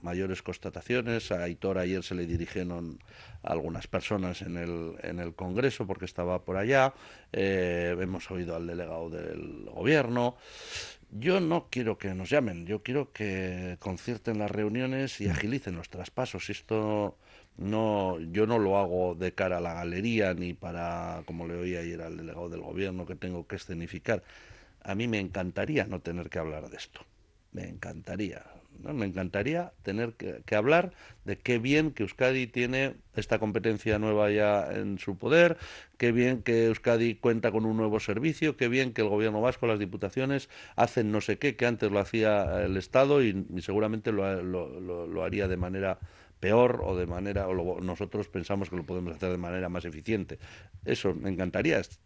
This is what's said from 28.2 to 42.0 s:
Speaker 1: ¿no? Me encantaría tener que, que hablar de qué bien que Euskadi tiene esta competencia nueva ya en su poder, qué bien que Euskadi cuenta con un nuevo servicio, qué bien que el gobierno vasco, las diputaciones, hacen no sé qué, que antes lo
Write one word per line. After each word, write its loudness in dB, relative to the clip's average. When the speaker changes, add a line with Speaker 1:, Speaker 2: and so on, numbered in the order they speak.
Speaker 1:
¿no? -8
Me -2
encantaría -2
tener -2
que, -8
que 0
hablar 6
de -4
qué 2
bien 4
que -4
Euskadi 2
tiene 0
esta 0
competencia 2
nueva 4
ya 4
en -4
su -6
poder, 6
qué 4
bien 4
que 6
Euskadi 4
cuenta 2
con 2
un 2
nuevo 2
servicio, 0
qué 2
bien 2
que 0
el 4
gobierno 2
vasco, 2
las 4
diputaciones, -2
hacen 4
no 4
sé 0
qué, 2
que 2
antes 2
lo 6